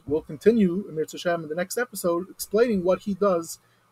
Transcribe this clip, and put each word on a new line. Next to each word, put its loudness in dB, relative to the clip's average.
we'll 0
continue, 2
Emir -4
Hashem, -2
in -12
the -6
next -4
episode, -2
explaining 0
what 2
he -4
does 0